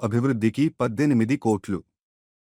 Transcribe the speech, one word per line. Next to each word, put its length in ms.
అభివృద్ధికి 640
పద్దెనిమిది 640
కోట్లు, 420